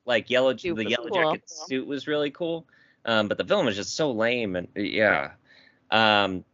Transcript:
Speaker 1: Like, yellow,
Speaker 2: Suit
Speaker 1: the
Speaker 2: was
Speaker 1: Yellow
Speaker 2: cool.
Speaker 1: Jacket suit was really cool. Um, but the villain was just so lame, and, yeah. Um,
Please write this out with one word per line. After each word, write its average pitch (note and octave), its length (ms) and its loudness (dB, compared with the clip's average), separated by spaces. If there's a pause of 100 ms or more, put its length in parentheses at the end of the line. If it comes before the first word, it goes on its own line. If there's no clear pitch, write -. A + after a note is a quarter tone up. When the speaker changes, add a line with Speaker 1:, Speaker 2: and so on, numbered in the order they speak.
Speaker 1:
Like, A#2 240 0
yellow, B2+ 240 4
Speaker 2:
Suit E3+ 200 -6
Speaker 1:
the A2 100 -2
Speaker 2:
was G#2 60 -2
Speaker 1:
Yellow A#3 180 -2
Speaker 2:
cool. E3+ 240 2
Speaker 1:
Jacket - 160 -10
suit - 380 -8
was C3+ 200 -8
really D3 240 -2
cool. E3 340 -8 (420)
Um, G#2+ 200 2
but G#2 100 -2
the F#2 60 -2
villain G#3 240 2
was G3+ 80 0
just - 200 -6
so D#3 160 0
lame, A2+ 440 -2
and, F2 200 -6
yeah. F#2 560 0 (600)
Um, G2+ 520 4 (100)